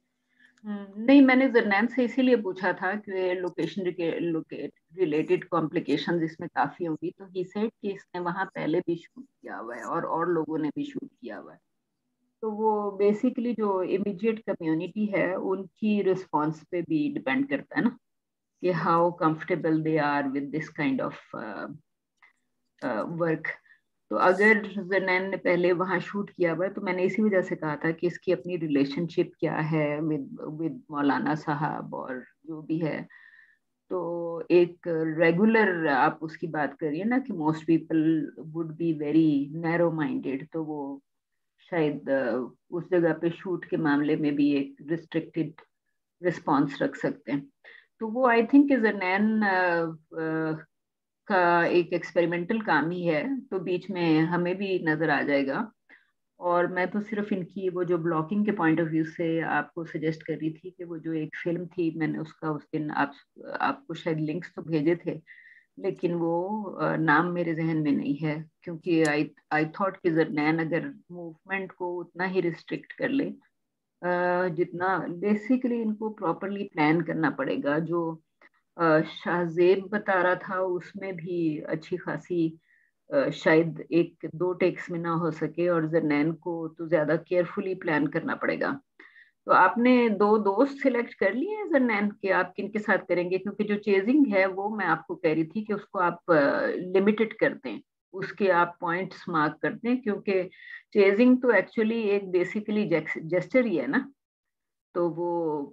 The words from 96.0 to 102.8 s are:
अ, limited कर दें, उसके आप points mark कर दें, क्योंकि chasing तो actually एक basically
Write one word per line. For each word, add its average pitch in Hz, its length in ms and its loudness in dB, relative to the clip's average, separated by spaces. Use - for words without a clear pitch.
अ, 147 360 4
limited 202 640 2
कर 143 220 0
दें, 107 260 -10
उसके 190 360 -2
आप 175 320 4
points 180 480 -6
mark 156 340 0
कर 151 120 0
दें, 247 280 -2
क्योंकि 196 420 -2
chasing 220 500 6
तो 247 100 4
actually 214 400 2
एक 202 320 0
basically 185 640 0